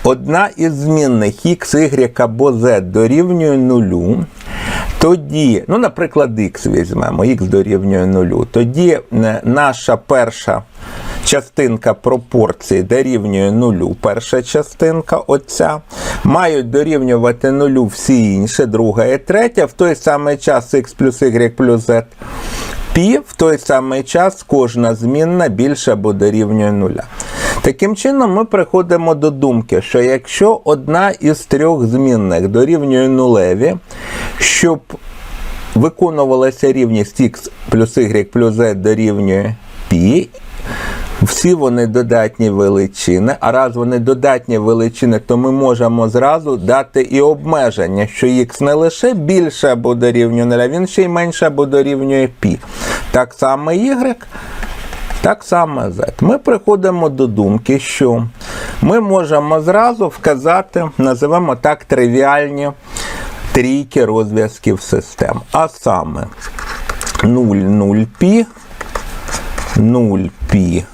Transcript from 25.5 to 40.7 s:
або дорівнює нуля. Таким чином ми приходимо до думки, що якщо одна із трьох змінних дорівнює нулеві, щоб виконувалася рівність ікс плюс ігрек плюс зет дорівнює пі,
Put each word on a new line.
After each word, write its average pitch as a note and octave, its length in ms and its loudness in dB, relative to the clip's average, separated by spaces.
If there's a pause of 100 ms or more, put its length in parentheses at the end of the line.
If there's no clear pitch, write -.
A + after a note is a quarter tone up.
або G2+ 200 0
дорівнює G#2 580 0
нуля. G2+ 320 -2 (580)
Таким G3 340 0
чином C4 380 0
ми A3 120 0
приходимо F3 680 0
до D3+ 160 0
думки, A#2+ 500 0
що B2 200 0
якщо C3 640 0
одна D3+ 460 0
із D3+ 300 0
трьох D3 460 0
змінних A2 600 2
дорівнює C3 600 2
нулеві, B2 680 2 (640)
щоб E3 400 0 (960)
виконувалася C3+ 1000 2
рівність A2+ 460 0
ікс - 320 -2 (180)
плюс A2+ 280 2
ігрек G#2+ 340 0
плюс A#2 220 2
зет G#2+ 280 0
дорівнює G#2 760 0 (320)
пі, G2+ 420 2 (920)